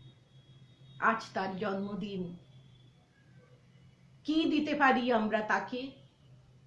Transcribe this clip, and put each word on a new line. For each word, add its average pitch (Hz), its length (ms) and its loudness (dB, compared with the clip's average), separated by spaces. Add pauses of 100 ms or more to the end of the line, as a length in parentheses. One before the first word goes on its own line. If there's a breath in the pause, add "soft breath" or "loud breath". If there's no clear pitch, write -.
(1000)
আজ 220 260 0 (100)
তার 190 240 -4
জন্মদিন, 196 760 -6 (1900)
কি 311 200 2
দিতে 294 300 2
পারি 247 380 4
আমরা 214 280 2
তাকে? 247 500 -2 (760)